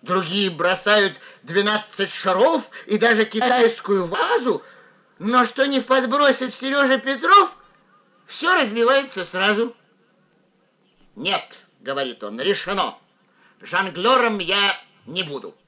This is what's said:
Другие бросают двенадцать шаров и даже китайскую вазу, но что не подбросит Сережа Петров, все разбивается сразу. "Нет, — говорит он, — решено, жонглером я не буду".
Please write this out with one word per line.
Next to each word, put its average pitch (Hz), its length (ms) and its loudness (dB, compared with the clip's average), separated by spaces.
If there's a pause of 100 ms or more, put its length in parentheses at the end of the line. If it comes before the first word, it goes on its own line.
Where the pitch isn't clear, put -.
Другие 185 480 -2
бросают 185 680 0 (260)
двенадцать 202 680 -4
шаров 233 580 0 (160)
и 214 120 -2
даже 220 280 2
китайскую 226 800 0
вазу, 254 580 -2 (560)
но 240 260 2
что 269 220 0
не 269 140 0
подбросит 262 720 2
Сережа 269 460 0
Петров, 277 580 2 (680)
все 349 300 0
разбивается 240 720 0
сразу. 208 500 -2 (1400)
"Нет, — 175 480 -6 (160)
говорит 131 420 -6
он, — 107 180 -10
решено, 185 560 -2 (640)
жонглером 196 800 0
я 196 400 0 (260)
не 175 180 -8
буду". 131 300 -12 (140)